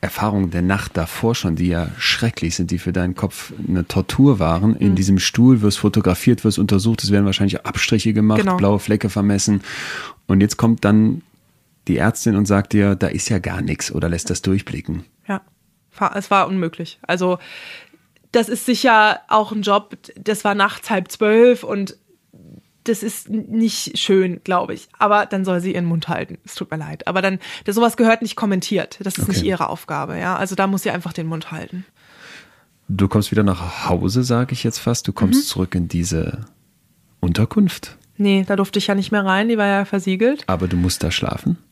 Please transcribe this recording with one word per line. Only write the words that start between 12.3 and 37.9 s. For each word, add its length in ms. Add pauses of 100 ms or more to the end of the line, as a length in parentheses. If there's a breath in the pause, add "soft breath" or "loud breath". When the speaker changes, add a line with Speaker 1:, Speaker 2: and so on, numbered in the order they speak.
Speaker 1:
und 100
sagt 280
dir, 200
da 140
ist 200
ja 120
gar 200
nichts 320
oder 160
lässt 220
das 120
durchblicken. 600 (260)
Speaker 2:
Ja, 120 (500)
fa-, 260
es 140
war 160
unmöglich. 560
Also 360 (920 loud breath)
das 180
ist 180
sicher 600
auch 240
ein 120
Job, 340 (200)
das 280
war 100
nachts 360
halb 200
zwölf 540
und 320 (880)
das 180
ist 260
n-, 220
nicht 480
schön, 460
glaub 260
ich. 180 (100)
Aber 280
dann 180
soll 160
sie 140
ihren 100
Mund 240
halten. 380
Es 80
tut 160
mir 80
leid. 280
Aber 140
dann, 180 (260 loud breath)
das, 100
sowas 240
gehört 240
nicht 120
kommentiert. 680
Das 160
ist 100
nicht 120
Speaker 1:
Okay. 80
Speaker 2:
ihre 200
Aufgabe, 500
ja. 180
Also 180
da 120
muss 180
sie 60
einfach 220
den 140
Mund 260
halten. 320 (1040 loud breath)
Speaker 1:
Du 180
kommst 240
wieder 120
nach 480
Hause, 340
sag 280
ich 120
jetzt 140
fast. 280
Du 60
kommst 280
Speaker 2:
Mhm. 40
Speaker 1:
zurück 300
in 140
diese 580 (760)
Unterkunft. 760 (200)